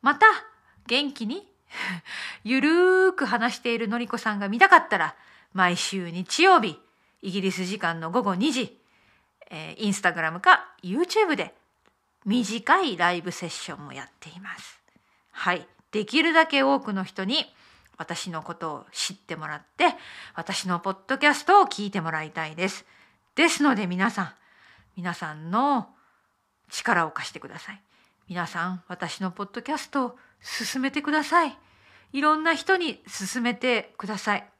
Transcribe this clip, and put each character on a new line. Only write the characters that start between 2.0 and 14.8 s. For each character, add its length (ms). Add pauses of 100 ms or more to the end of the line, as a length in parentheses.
ゆ 160
る 80 (420)
ー 40
く 100
話 320
し 40
て 140
い 40
る 100
の 100
り 80
こ 120
さ 160
ん 40
が 100
見 100
た 100
か 80
っ 120
た 100
ら、 180 (380)
毎 220
週 340
日 320
曜 180
日、 180 (440)
イ 80
ギ 100
リ 100
ス 140
時 140
間 200
の 120
午 140
後 100
二 180
時、 260 (720)
え 280
ー、 100
Instagram 520
か 280 (140)
YouTube 540
で 180 (680)
短 580
い 140
ラ 160
イ 100
ブ 80
セ 160
ッ 20
シ 240
ョ 80
ン 40
も 80
や 120
っ 40 (120)
て 80
い 120
ま 180
す。 220 (500)